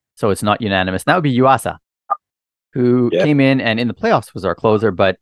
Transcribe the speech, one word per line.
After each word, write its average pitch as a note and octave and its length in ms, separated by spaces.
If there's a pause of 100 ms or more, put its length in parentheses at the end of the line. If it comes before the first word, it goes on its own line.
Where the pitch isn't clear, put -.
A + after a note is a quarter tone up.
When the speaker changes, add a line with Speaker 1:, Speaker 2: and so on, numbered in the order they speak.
(160)
Speaker 1:
so A2+ 120
it's G2 140
not G#2 180
unanimous. F#2 440
That D3+ 100
would F3+ 100
be C#3 100
Yuasa, B2 440 (960)
who B2 360
Speaker 2:
Yeah. F2+ 140
Speaker 1:
came C#3+ 160
in C3+ 220
and A2+ 180
in A#2+ 80
the A2 60
playoffs G3 400
was F#2 100
our F2 100
closer, G#2+ 360
but F#2+ 320